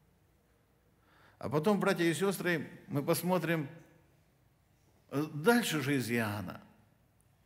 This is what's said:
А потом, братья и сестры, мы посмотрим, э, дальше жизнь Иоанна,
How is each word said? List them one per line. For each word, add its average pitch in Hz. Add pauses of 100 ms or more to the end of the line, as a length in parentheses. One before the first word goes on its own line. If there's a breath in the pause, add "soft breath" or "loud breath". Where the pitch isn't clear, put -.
(1400 soft breath)
А -
потом, 180
братья 175
и 165
сестры, 170 (200)
мы 143
посмотрим, 165 (1400)
э, 139 (120)
дальше 180
жизнь 123
Иоанна, 104 (840)